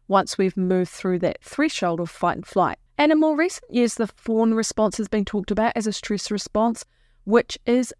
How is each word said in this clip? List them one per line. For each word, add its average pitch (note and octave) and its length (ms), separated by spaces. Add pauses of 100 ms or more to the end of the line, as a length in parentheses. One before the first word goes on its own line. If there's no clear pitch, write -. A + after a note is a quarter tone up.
once F#3+ 300
we've F#3+ 200
moved F#3 340
through F#3 280
that F3 220
threshold F3+ 580
of E3+ 100
fight - 280
and - 100
flight. E3+ 300 (200)
And D4+ 140
in D#4 80
more D#4 160
recent E4+ 380
years, A#3+ 220
the A3 120
fawn A3+ 460
response A3 440
has G#3 100
been G#3 180
talked G3+ 260
about A3 240
as A3 120
a G#3 60
stress - 380
response, A3 540 (400)
which A3 400
is B3 340